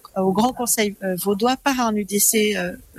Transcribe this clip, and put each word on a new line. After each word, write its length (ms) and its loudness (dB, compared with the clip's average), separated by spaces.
au 160 2
Grand 220 2
Conseil, 500 -2
euh, 120 -2
vaudois 420 0
par 220 0
un 160 0
U 100 -2
D 140 -2
C, 360 2
euh, 180 -4